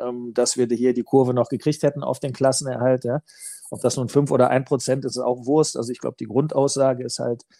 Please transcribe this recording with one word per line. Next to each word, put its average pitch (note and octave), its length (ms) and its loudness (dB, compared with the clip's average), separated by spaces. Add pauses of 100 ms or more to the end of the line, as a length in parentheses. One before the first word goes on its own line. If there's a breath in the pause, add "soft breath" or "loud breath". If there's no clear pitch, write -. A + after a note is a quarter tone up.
ähm, B2 340 -8
dass A#2+ 220 2
wir B2 100 2
hier A#2+ 280 2
die A#2+ 100 -2
Kurve B2+ 300 4
noch A#2+ 140 2
gekriegt D3 340 -2
hätten C#3+ 200 0
auf C3 180 -4
den C3+ 120 -6
Klassenerhalt, B2+ 720 0
ja. B2 160 -2 (500 loud breath)
Ob - 100 -12
das B2 160 0
nun B2 120 -2
fünf C#3+ 220 2
oder B2+ 200 4
ein C3 140 2
Prozent C3+ 400 -2
ist, A#2 120 -6
ist B2 60 -4
auch B2 240 -2
Wurst. D3 300 2
Also A#2+ 140 -4
ich B2 80 -8
glaub, B2 180 -8
die A#2+ 100 -10
Grundaussage C3+ 760 0
ist B2 140 -8
halt, A#2+ 260 -4 (160 soft breath)